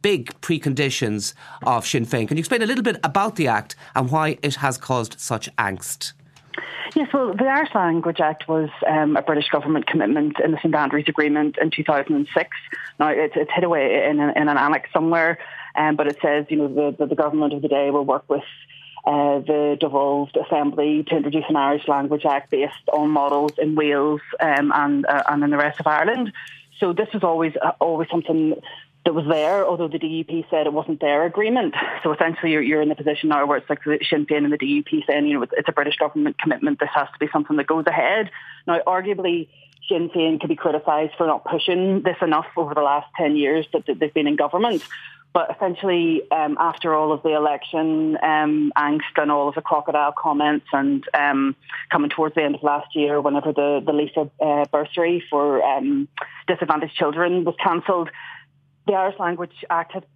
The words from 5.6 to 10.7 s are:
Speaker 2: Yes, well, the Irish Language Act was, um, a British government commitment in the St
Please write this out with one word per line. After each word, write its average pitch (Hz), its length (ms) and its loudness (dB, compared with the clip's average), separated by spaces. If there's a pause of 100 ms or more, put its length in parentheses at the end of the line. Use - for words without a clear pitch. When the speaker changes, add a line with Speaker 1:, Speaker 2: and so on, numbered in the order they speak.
Speaker 2:
Yes, 302 160 2
well, 254 220 0
the 208 100 0
Irish 277 300 2
Language 170 440 2
Act 156 300 0
was, 160 220 0 (180)
um, 151 260 2
a 139 80 2
British 147 280 0
government 151 360 0
commitment 147 560 0
in 165 100 2
the 151 40 0
St 156 180 0